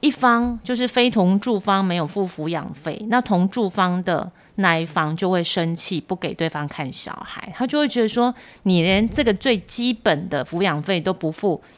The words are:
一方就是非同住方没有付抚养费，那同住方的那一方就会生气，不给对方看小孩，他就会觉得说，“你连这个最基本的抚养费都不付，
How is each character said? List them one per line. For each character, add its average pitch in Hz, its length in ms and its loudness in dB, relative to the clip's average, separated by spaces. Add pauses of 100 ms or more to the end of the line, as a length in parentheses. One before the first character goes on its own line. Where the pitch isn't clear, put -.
一 285 100 4
方 240 520 2
就 247 120 -2
是 247 120 0
非 247 220 4
同 196 300 4
住 214 200 0
方 196 240 2
没 180 120 0
有 165 100 0
付 190 220 -2
抚 156 200 -6
养 165 280 -4
费， - 340 -8
那 240 100 4
同 190 300 2
住 220 180 -2
方 180 360 0
的 175 280 -2 (260)
那 175 200 2
一 165 80 -2
方 156 320 -2
就 185 140 0
会 175 120 2
生 165 320 -2
气， 165 240 -4
不 180 160 -6
给 170 160 -6
对 165 160 -4
方 147 200 -6
看 135 260 -8
小 - 180 -6 (140)
孩， - 300 -14
他 254 100 -2
就 294 140 -2
会 294 80 2
觉 240 120 -2
得 220 80 4
说 240 240 2 (320)
，“你 180 200 4
连 196 260 4
这 294 140 0
个 226 100 4
最 233 280 2
基 240 300 -2
本 180 380 0
的 139 160 -2
抚 175 160 -4
养 160 220 0
费 180 180 -2
都 185 100 -2
不 160 200 -4
付， 175 280 -2 (180)